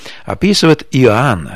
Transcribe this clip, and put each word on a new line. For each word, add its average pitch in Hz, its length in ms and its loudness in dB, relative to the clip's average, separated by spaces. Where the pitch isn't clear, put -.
описывает 175 640 0
Иоанн 117 640 0